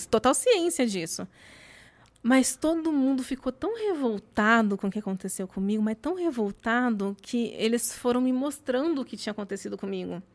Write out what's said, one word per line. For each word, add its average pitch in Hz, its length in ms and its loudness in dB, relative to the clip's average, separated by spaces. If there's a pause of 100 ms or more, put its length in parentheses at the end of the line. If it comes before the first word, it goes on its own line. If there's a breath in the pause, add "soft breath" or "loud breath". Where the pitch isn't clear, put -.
total 226 240 4
ciência 339 540 2
disso. 185 400 -4 (960 soft breath)
Mas 254 320 6
todo 320 360 0
mundo 262 320 2
ficou 262 280 -4
tão 415 260 -4
revoltado 226 1000 2
com 202 100 -4
o 190 40 0
que 208 80 -6
aconteceu 190 480 -6
comigo, 202 340 -2
mas 220 200 0
tão 339 140 -2
revoltado 233 1040 -2
que - 340 -4
eles 226 400 0
foram 247 240 0
me 254 140 2
mostrando 277 680 -2
o - 40 -6
que - 100 -12
tinha 214 160 -8
acontecido 202 460 -8
comigo 185 440 -6 (140)